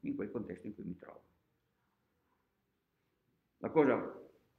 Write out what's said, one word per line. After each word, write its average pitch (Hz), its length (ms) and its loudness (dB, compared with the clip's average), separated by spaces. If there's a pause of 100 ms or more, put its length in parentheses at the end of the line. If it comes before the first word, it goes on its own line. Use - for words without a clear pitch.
in - 120 -4
quel 98 160 -4
contesto 101 380 -8
in 107 80 -10
cui - 80 -12
mi 87 160 -8
trovo. - 240 -18 (2250)
La - 120 -4
cosa 127 540 4 (360)